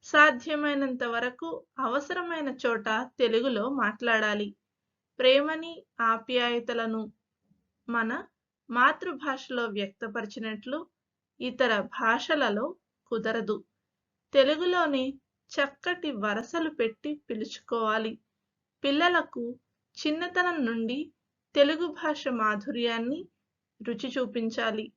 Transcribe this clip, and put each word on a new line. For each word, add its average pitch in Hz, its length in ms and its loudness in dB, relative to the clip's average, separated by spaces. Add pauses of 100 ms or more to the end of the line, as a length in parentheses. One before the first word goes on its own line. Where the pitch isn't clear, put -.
సాధ్యమైనంత 285 920 4 (100)
వరకు 247 360 -4 (360)
అవసరమైన 311 640 -2 (140)
చోట 226 240 0 (320)
తెలుగులో 233 440 2 (180)
మాట్లాడాలి. 214 680 0 (720)
ప్రేమని, 294 520 4 (380)
ఆప్యాయతలను 233 920 0 (880)
మన 233 240 0 (580)
మాతృభాషలో 262 920 0 (140)
వ్యక్తపరిచినట్లు 214 1000 -6 (600)
ఇతర 254 320 2 (240)
భాషలలో 240 720 2 (460)
కుదరదు. 220 460 -2 (760)
తెలుగులోనే 302 680 4 (460)
చక్కటి 302 600 -4 (120)
వరసలు 240 560 -2
పెట్టి 226 320 -2 (180)
పిలుచుకోవాలి. 220 840 -2 (680)
పిల్లలకు 302 600 2 (540)
చిన్నతనం 349 640 0 (100)
నుండి 226 300 -4 (580)
తెలుగు 311 300 6 (140)
భాష 302 200 -2 (200)
మాధుర్యాన్ని 233 800 -2 (600)
రుచి 233 360 -6
చూపించాలి. 226 680 -2 (120)